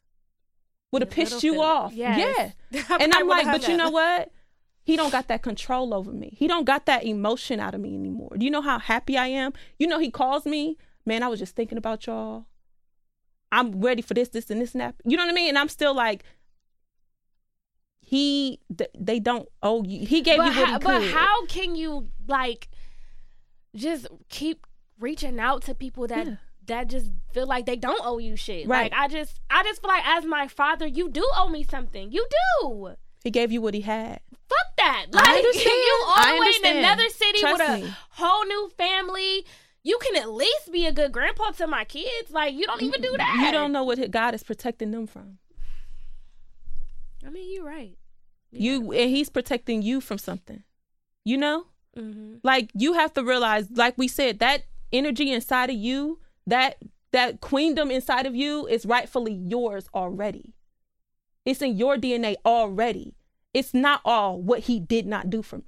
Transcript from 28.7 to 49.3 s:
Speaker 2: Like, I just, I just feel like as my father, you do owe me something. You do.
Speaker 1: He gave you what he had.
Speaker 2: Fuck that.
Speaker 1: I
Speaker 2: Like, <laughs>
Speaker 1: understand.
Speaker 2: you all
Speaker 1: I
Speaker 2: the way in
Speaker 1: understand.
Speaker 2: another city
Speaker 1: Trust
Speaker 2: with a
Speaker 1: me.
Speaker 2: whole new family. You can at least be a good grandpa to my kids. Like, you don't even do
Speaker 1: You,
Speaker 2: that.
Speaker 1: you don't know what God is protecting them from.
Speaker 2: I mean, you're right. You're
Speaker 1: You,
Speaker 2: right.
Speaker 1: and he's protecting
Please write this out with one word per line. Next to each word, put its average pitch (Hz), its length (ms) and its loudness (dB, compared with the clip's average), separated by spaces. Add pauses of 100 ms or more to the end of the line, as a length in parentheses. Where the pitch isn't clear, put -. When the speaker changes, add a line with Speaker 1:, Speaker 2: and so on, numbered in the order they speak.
Speaker 2:
Like, 247 100 0
I 285 60 2
just, 302 320 -6 (100)
I 330 140 6
just 427 180 -4
feel 415 80 -6
like 359 180 4
as 320 180 2
my 294 220 -2
father, 311 380 0
you 311 240 -2
do 311 260 0
owe 370 140 6
me 302 140 2
something. 220 480 -2
You 453 160 0 (340)
do. 208 300 -4 (320)
Speaker 1:
He 240 80 -4
gave 233 200 2
you 233 100 0
what 214 120 -2
he 208 80 -4
had. 220 380 -6 (280)
Speaker 2:
Fuck 698 300 0
that. 302 340 2
Speaker 1:
I 320 60 -2
Speaker 2:
Like, - 100 10
<laughs> 494 100 8
Speaker 1:
understand. 466 280 4 (100)
Speaker 2:
you 494 300 4
all 349 100 4
Speaker 1:
I 427 100 10
Speaker 2:
the 277 60 8
way 320 40 4
in 330 120 4
Speaker 1:
understand. 392 300 4
Speaker 2:
another 403 320 6
city 415 300 2
Speaker 1:
Trust 349 200 4
Speaker 2:
with 320 100 2
a 233 80 0 (100)
Speaker 1:
me. 190 60 -10 (180)
Speaker 2:
whole 370 340 2
new 403 320 -4
family. 381 680 -2 (380)
You 392 160 0
can 480 160 -2
at 226 140 -2
least 330 420 -2
be 339 140 0
a 320 60 2
good 294 200 2
grandpa 415 420 -2
to 349 120 -6
my 311 200 -4
kids. 466 440 -8
Like, 302 240 -2
you 320 140 -4
don't - 160 -4
even 523 180 -2
do 508 80 -2
Speaker 1:
You, 523 80 -4
Speaker 2:
that. 254 300 0
Speaker 1:
you 302 40 2
don't 294 200 0
know 277 120 0
what 247 280 -2
God 226 240 0
is 220 80 -12
protecting 226 480 -6
them 226 160 -8
from. 196 320 -20 (1900)
Speaker 2:
I 277 60 -12
mean, 370 220 -12
you're 381 120 -10
right. 285 320 -14 (540)
You're 233 100 -6 (200)
Speaker 1:
You, 214 100 -6
Speaker 2:
right. 160 100 2
Speaker 1:
and 247 80 2
he's 277 200 2
protecting 240 520 -2